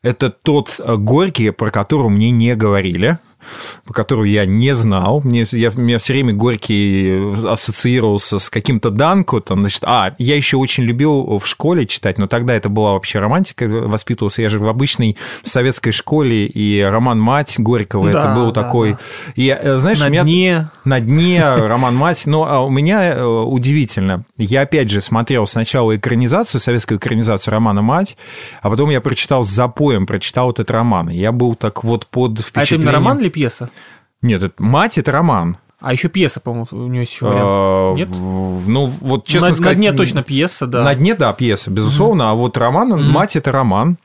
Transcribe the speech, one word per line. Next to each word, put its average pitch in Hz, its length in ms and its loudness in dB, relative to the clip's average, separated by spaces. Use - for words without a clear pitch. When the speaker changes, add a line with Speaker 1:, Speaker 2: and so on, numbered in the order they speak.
Speaker 1:
это 123 280 -2
тот, - 500 -2
э, 117 160 -2
Горький, 120 540 2
про 107 200 -4
которого 120 400 0
мне 107 200 4
не 120 260 4
говорили, 101 600 0
по - 80 -18
которому 110 320 0
я 104 220 2
не 117 280 2
знал. 110 500 2
Мне, 120 260 2
я, 117 200 0
у 117 100 -6
меня 120 180 2
всё - 140 -4
время 127 200 2
Горький 101 960 0
ассоциировался 110 920 0
с - 100 -2
каким-то 113 420 -2
Данко, 147 500 0
там, 98 200 -2
значит, 101 240 -2
а, 104 340 0
я 131 180 0
ещё 135 240 0
очень 131 240 -2
любил 123 540 0
в - 80 -6
школе 160 400 0
читать, - 320 -4
но 98 100 0
тогда 120 260 0
это 104 140 -2
была 104 240 0
вообще 98 260 -4
романтика, 123 500 -2
воспитывался 110 760 -2
я 110 60 0
же 104 120 0
в 107 80 0
обычной 117 480 0
советской 127 480 -2
школе, 117 560 0
и 104 360 0
роман 110 380 2
«Мать» 135 380 0
Горького, 104 500 0
это 101 140 2
Speaker 2:
Да, 104 140 2
Speaker 1:
был 120 160 2
Speaker 2:
да, 110 100 -2
Speaker 1:
такой. 113 300 0
Speaker 2:
да. - 60 -4
Speaker 1:
И, 127 140 0
э, 135 300 0
знаешь, 151 220 2
Speaker 2:
«На 143 60 2
Speaker 1:
у 143 40 2
меня 165 120 2
Speaker 2:
дне». 170 480 2
Speaker 1:
«На 135 160 2
дне», 160 440 2
роман 120 400 0
«Мать», - 300 0
но, 156 220 0
а, 139 120 0
у 135 100 -2
меня, 165 460 2
э, 131 80 -2
удивительно. 117 1000 0
Я, 117 260 0
опять 139 260 0
же, 101 120 0
смотрел 113 480 0
сначала 113 480 0
экранизацию, 123 640 0
советскую 117 380 -2
экранизацию 110 540 -2
романа 107 300 2
«Мать», 151 340 0
а 104 80 0
потом 143 200 0
я 131 100 2
прочитал 127 440 0
с 98 60 -4
запоем, 120 560 0
прочитал 123 460 -2
этот - 180 -4
роман. 107 400 0
И 85 60 -6
я 101 160 0
был 120 240 0
так - 260 -6
вот 113 240 -2
под 123 240 -2
Speaker 2:
А - 20 -6
это 110 60 -6
именно 110 100 -6
Speaker 1:
впечатлением. 147 460 0
Speaker 2:
роман 247 240 2
или 214 100 0
пьеса? 123 420 -4
Speaker 1:
Нет, 104 200 2
это - 200 -6
«Мать» — 156 360 2
это 147 140 -2
роман. 120 440 0
Speaker 2:
А 131 120 -4
ещё 131 160 -2
пьеса, 170 320 -2
по-моему, 117 300 -6
у 123 160 -10
неё 123 140 -4
есть 120 140 -6
ещё 123 120 -6
вариант. 101 240 2
Speaker 1:
А, 95 440 2
Speaker 2:
Нет? 165 140 -2
Speaker 1:
в-, 92 600 -4
ну, 135 180 2
вот, 131 260 -4
честно 175 220 2
Speaker 2:
«На, 170 60 4
Speaker 1:
сказать, 175 240 2
Speaker 2:
на - 20 2
дне» 214 120 2
точно 131 300 0
пьеса, 143 440 -2
да. 120 180 0
Speaker 1:
«На 139 100 2
дне», 175 200 2
да, 135 180 0
пьеса, 104 380 -2
безусловно. 139 540 2
Speaker 2:
Мгм. 107 80 2
Speaker 1:
А - 20 2
вот 120 240 0
роман 151 520 2
«Мать» — 165 260 2
это 147 160 0
роман. 131 520 2